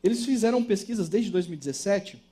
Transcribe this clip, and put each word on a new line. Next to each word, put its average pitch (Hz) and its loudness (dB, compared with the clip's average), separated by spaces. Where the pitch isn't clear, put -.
Eles 233 2
fizeram 240 2
pesquisas 208 -2
desde 202 0
dois 175 0
mil 170 -8
e - -12
dezessete 143 -2